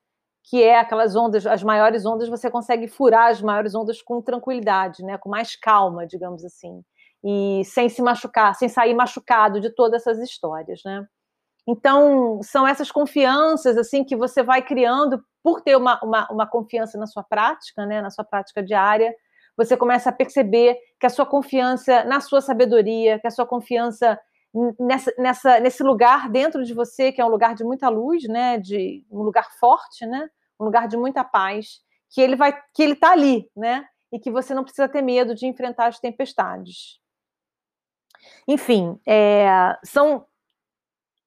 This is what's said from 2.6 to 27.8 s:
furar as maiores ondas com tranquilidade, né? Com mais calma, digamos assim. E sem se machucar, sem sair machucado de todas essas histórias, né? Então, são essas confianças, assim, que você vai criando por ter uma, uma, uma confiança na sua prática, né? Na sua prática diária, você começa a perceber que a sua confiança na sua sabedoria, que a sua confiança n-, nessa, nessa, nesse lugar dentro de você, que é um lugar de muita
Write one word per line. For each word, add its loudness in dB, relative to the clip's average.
furar 4
as -2
maiores -2
ondas -6
com -8
tranquilidade, -4
né? -10
Com -16
mais -8
calma, 0
digamos -12
assim. -20
E -2
sem 0
se -4
machucar, 2
sem -2
sair 2
machucado 0
de -6
todas 0
essas -2
histórias, -10
né? -12
Então, 2
são -2
essas -4
confianças, 0
assim, -2
que -6
você -2
vai 2
criando 0
por 0
ter 4
uma, 2
uma, -2
uma -2
confiança -6
na -10
sua -12
prática, -4
né? -6
Na -10
sua -12
prática -8
diária, 0
você 2
começa 0
a -6
perceber 2
que 0
a 4
sua 0
confiança 0
na -2
sua 0
sabedoria, 2
que -4
a -4
sua -4
confiança -2
n-, -2
nessa, -2
nessa, 2
nesse -2
lugar 4
dentro -2
de -12
você, -2
que -6
é 2
um 2
lugar 2
de -10
muita -2